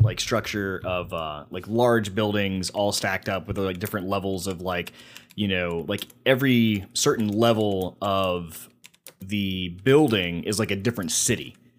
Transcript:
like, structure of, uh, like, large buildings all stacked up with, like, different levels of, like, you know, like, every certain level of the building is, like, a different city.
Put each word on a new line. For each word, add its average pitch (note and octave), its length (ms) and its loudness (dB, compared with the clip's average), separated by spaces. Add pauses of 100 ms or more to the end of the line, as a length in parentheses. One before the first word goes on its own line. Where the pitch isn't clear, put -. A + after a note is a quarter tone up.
like, F#2 180 2
structure G2+ 640 -4
of, F2+ 300 -6
uh, D2+ 360 -8
like, F2+ 160 -10
large A2+ 480 2
buildings G2+ 540 0
all G2+ 240 0
stacked F#2+ 380 -2
up F#2+ 180 -4
with, G2 80 -4
like, F#2+ 220 -2
different G2 280 -6
levels F#2+ 400 -2
of, F2+ 140 -6
like, F2+ 320 -4 (440)
you G#3 120 0
know, F#3 400 -2
like, G2+ 180 -4 (200)
every A#2+ 640 4
certain A#2 360 2
level G#2 720 2
of F#2 640 -2 (540)
the F#2+ 480 -4 (140)
building A2 600 4
is, G2+ 140 -2
like, G#2+ 120 0
a G2+ 60 -2
different G2 360 -2
city. C#2+ 440 -2 (220)